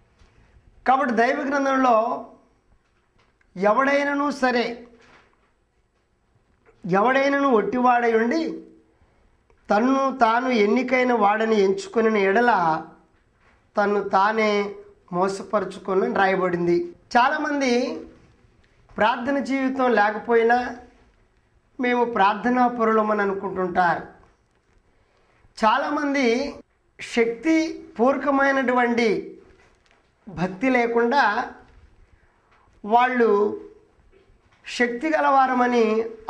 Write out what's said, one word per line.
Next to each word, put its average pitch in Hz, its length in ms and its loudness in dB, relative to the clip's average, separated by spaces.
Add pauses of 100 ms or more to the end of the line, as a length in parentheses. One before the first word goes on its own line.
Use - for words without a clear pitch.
(880)
కాబట్టి 262 280 0
దైవ 262 260 0
గ్రంథంలో 262 840 0 (1300)
ఎవడైనను 277 760 0
సరే, 240 560 -2 (2000)
ఎవడైనను 269 640 0
ఒట్టివాడై 240 640 2
ఉండి 240 500 -2 (1080)
తన్ను 262 480 0
తాను 247 320 0
ఎన్నికైన 247 640 2
వాడని 214 420 2
ఎంచుకొనిన 202 600 0
ఎడల 196 680 2 (920)
తన్ను 202 320 0
తానే 208 680 0 (380)
మోసపరుచుకొనని 190 1040 -2
రాయబడింది. 175 800 0 (220)
చాలామంది 277 840 0 (1000)
ప్రార్థన 247 420 -2
జీవితం 262 520 -2
లేకపోయినా 226 840 0 (1040)
మేము 247 260 0
ప్రార్థనా 233 600 2
పరులమని 220 540 0
అనుకుంటుంటారు. 185 880 -2 (1600)
చాలామంది 277 880 0 (460)
శక్తి 320 840 -2 (120)
పూర్వకమైనటువంటి 254 1400 0 (840)
భక్తి 185 420 -4
లేకుండా 233 840 0 (1300)
వాళ్ళు 226 760 2 (1040)
శక్తి 240 420 -4
గలవారమని 247 920 2 (260)